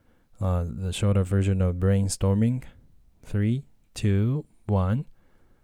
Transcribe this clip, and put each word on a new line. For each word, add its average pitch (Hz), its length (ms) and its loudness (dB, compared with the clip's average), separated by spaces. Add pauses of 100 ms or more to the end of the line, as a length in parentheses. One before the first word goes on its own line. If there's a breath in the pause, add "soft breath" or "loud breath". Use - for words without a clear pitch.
(400)
Uh, 90 260 0
the 87 260 -6
shorter 98 300 0
version 95 400 0
of 90 140 0
brainstorming. 98 880 0 (600)
Three, 113 400 -2 (300)
two, 110 500 0 (220)
one. 101 380 0 (600 soft breath)